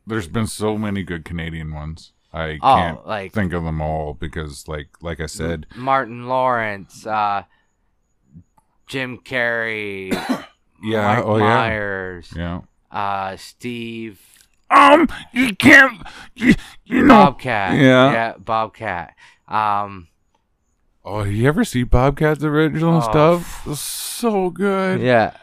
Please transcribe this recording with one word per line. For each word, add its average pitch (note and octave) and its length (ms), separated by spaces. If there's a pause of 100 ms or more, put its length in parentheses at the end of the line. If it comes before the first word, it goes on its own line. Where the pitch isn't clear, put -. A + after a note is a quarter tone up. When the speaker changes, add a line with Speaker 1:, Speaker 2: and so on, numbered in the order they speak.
Speaker 1:
there's A2 220
been G#2+ 200
so G#2+ 300
many G2+ 260
good E2 220
Canadian E2 480
ones. D2+ 400 (200)
I D#2+ 280
Speaker 2:
Oh, C3 140
Speaker 1:
can't D#2+ 320
Speaker 2:
like G2 260
Speaker 1:
think F#2 200
of E2+ 100
them D#2+ 180
all D#2 320
because, D2+ 540
like, D2+ 200 (140)
like E2 180
I D#2+ 80
said, D#2+ 380 (100)
Speaker 2:
Martin B2 520
Lawrence, A2+ 760
uh, G#2 380 (1400)
Jim B2+ 320
Carrey, A2 920
Speaker 1:
<coughs> - 720
Yeah, G#2+ 320
Speaker 2:
Mike A#2+ 100
Speaker 1:
oh, G#2+ 120
yeah. A2 60
Speaker 2:
Myers, G#2 920
Speaker 1:
Yeah. E2+ 260 (300)
Speaker 2:
uh, G2 460
Steve A2+ 840 (500)
Speaker 1:
Um, C#4+ 380 (240)
you A#3+ 240
can't, C4+ 500 (300)
you, B3 180 (300)
you B3 200
know. A#3+ 220
Speaker 2:
Bobcat. G#2+ 500
Speaker 1:
Yeah. C3 360
Speaker 2:
Yeah, A2+ 260
Bobcat. G#2+ 800 (320)
Um, G2+ 600 (960)
Speaker 1:
Oh, G#2 180
you G#2 240
ever E3+ 160
see B2 220
Bobcat's C#3+ 580
original D#3 540
Speaker 2:
Oh, - 20
Speaker 1:
stuff? D#3 680
Speaker 2:
f- C#3+ 100
Speaker 1:
So - 720
good. F#3+ 500
Speaker 2:
Yeah. A#2 320 (120)